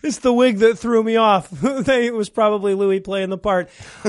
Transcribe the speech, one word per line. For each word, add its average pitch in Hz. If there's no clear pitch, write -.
It's 254
the 247
wig 247
that 226
threw 226
me 226
off. 208
<laughs> 143
They, 254
it 240
was 214
probably 214
Louis 196
playing 190
the 190
part. 185